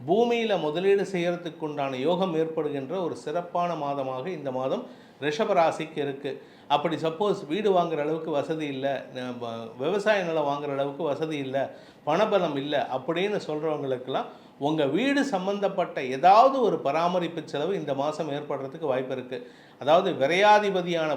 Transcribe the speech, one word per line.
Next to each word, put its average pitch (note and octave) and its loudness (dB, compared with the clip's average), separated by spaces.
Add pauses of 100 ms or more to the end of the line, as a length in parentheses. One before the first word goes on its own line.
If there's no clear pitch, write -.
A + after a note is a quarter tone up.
பூமியில A3+ 2
முதலீடு F#3 2
செய்யறதுக்கு F3 -2
உண்டான C#3+ -4
யோகம் E3+ 0
ஏற்படுகின்ற D#3+ -2
ஒரு D3 -4
சிறப்பான F3 -4
மாதமாக C#3 -4
இந்த D3+ -6
மாதம் C#3 -2 (340)
ரிஷபராசிக்கு D#3+ 0
இருக்கு. C#3 -6 (260)
அப்படி D3 0
சப்போஸ் D#3+ -2
வீடு G3 0
வாங்குற E3 2
அளவுக்கு D#3+ -2
வசதி D3+ -2
இல்ல, C3+ -4 (100)
ந-, B2+ -8
வ-, A2+ -8 (100)
விவசாய G3 0
நிலம் D#3+ 0
வாங்குற C#3+ -2
அளவுக்கு C#3 -2
வசதி D#3 -2
இல்ல, C3 -2 (360)
பணபலம் F3 2
இல்ல C#3 -2
அப்படின்னு F3 -2
சொல்றவங்களுக்கெல்லாம் D3 -4 (340)
உங்க D3 0
வீடு C4+ 2
சம்பந்தப்பட்ட F#3+ -2
ஏதாவது G3 6
ஒரு F3+ 2
பராமரிப்பு E3 0
செலவு D#3 -4
இந்த D3 -4
மாசம் D3+ -2
ஏற்படுறதுக்கு C#3+ -6
வாய்ப்பு C3 -2
இருக்கு. B2+ -8 (300)
அதாவது E3 4
விரையாதிபதியான F3 4